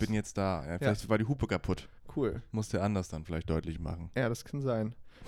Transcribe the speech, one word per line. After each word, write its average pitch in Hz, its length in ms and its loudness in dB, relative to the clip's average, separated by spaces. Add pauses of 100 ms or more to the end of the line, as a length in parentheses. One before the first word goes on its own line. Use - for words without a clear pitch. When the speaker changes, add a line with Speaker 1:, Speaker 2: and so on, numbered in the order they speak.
Speaker 1:
bin 110 80 0
jetzt 104 240 0
da. 95 280 2
Ja, 78 80 -4
Speaker 2:
Ja. 90 40 -2
Speaker 1:
vielleicht 117 320 2
war 110 80 6
die 110 80 4
Hupe 120 220 0
kaputt. - 420 0 (260)
Speaker 2:
Cool. 123 360 0
Speaker 1:
Musste 110 280 0
er 92 40 4
anders 101 240 2
dann 78 160 -6
vielleicht 82 260 -2
deutlich 80 300 0
machen. 80 360 -6
Speaker 2:
Ja, 127 140 2
das - 160 -4
kann 143 160 -4
sein. 113 320 0 (340)